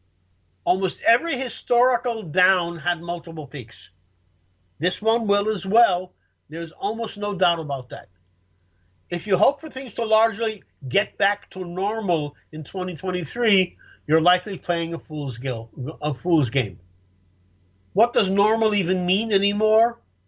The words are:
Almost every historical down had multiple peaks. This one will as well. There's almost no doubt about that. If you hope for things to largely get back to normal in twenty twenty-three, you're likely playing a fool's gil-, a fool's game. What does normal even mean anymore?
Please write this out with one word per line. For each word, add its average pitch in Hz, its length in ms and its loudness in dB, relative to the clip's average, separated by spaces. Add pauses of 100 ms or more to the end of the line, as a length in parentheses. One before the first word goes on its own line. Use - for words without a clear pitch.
(640)
Almost 185 420 -2
every 269 300 0
historical 240 880 0
down 175 560 0
had 165 240 -4
multiple 165 440 -8
peaks. 127 300 -12 (1040)
This 170 220 -4
one 226 240 2
will 202 240 0
as 190 160 -4
well. 190 460 4 (360)
There's 165 240 -8
almost 220 440 -4
no 202 180 -4
doubt 170 260 2
about 139 300 -6
that. - 180 -14 (1040)
If 175 160 -6
you 202 100 2
hope 240 240 4
for 311 100 -10
things 262 240 -10
to 240 100 -2
largely 220 600 0 (240)
get 196 300 -2
back 202 320 0
to 190 140 -8
normal 180 680 -2 (180)
in 156 120 -10
twenty 180 320 -6
twenty-three, 185 800 0 (300)
you're 156 140 4
likely 180 380 2
playing 170 360 -2
a 160 40 -8
fool's 143 400 -8
gil-, 117 320 -6 (320)
a 147 120 -2
fool's 160 360 2
game. 107 280 -2 (1120)
What 226 200 4
does 202 160 2
normal 214 460 2
even 185 320 0
mean 214 260 -2
anymore? 214 680 2 (280)